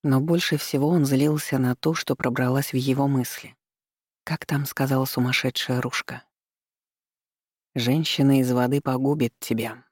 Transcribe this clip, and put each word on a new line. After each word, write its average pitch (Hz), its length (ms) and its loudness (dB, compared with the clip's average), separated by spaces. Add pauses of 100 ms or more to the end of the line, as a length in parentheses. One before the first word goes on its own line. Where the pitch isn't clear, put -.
Но 147 160 4
больше 170 380 0
всего 143 300 -2
он 160 180 4
злился 139 540 0
на 127 160 2
то, 160 180 -2
что - 220 -4
пробралась 127 580 0
в 131 40 0
его 135 300 2
мысли. - 480 -2 (680)
Как - 220 -6
там 143 200 -2
сказала 135 400 0
сумасшедшая 127 760 -2
Рушка? - 420 -8 (1500)
«Женщина 139 640 2
из 127 120 2
воды 123 300 2
погубит 135 580 0
тебя». 113 520 -4